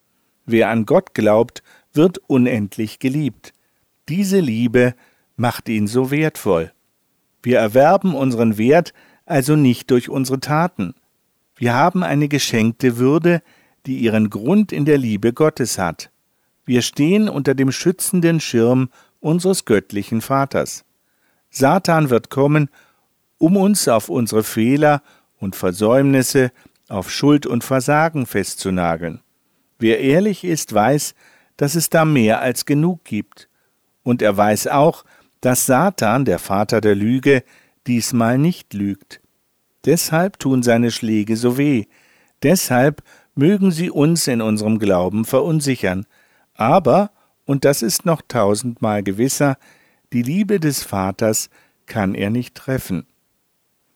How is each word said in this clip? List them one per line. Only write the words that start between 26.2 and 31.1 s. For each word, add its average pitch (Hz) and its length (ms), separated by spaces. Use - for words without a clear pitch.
auf 95 200
Schuld 147 360
und 117 180
Versagen 147 600
festzunageln. 87 960
Wer 110 220
ehrlich 175 420
ist, 165 300
weiß, 117 420